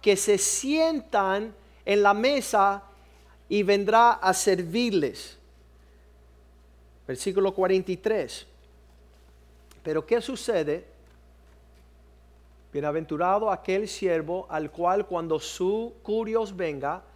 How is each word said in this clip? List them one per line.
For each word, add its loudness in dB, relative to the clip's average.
que 4
se 2
sientan 0
en 2
la 6
mesa 2
y 0
vendrá 6
a 2
servirles". -2
Versículo -2
cuarenta 2
y -4
tres. -4
Pero -2
¿qué 0
sucede? -4
"Bienaventurado -2
aquel -2
siervo -4
al -6
cual 0
cuando -4
su -4
curios -4
venga, -6